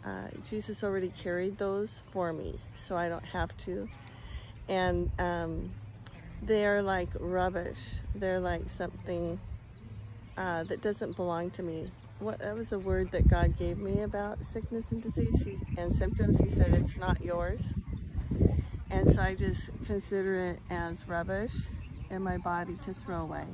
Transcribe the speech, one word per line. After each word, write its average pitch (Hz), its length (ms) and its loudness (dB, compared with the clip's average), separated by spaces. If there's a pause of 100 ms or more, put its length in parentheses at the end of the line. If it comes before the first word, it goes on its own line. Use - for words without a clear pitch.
uh, 196 220 -6 (200)
Jesus 214 360 -4
already 196 260 0
carried 185 480 -2
those 202 440 -2 (100)
for 175 200 0
me, 98 280 -6 (160)
so - 200 -6
I 170 140 2
don't 170 160 -4
have 170 320 -2
to. 202 300 -4 (800)
And, 180 520 2
um, 175 520 -2 (720)
they 208 240 4
are 202 160 6
like 190 280 2 (100)
rubbish. 180 800 0 (160)
They're 190 240 0
like 175 300 0
something, 175 720 -4 (1000)
uh, 175 280 0
that 185 160 -4
doesn't 208 360 -2
belong 175 340 0
to 185 120 -6
me. 165 280 -4 (280)
What, 214 200 -4
that 208 160 -4
was 226 160 -4
a 208 80 0
word 185 320 2
that - 160 8
God - 300 8
gave 175 200 0
me 202 240 2
about 208 420 -2
sickness 226 480 -4
and 233 100 -2
disease 233 420 2
he, 196 140 -4 (200)
and 175 160 0
symptoms. - 460 4
He 165 100 6
said, 175 240 8
"It's - 240 4
not 185 240 2
yours." 175 400 0 (1300)
And 190 200 8
so - 120 8
I 190 140 2
just 190 340 0 (160)
consider 196 640 0
it 175 120 -2 (100)
as 170 380 -4
rubbish 185 460 -2 (560)
in 190 120 -4
my 185 160 0
body 175 460 -2
to 190 100 -6
throw 180 280 -6
away 156 320 -6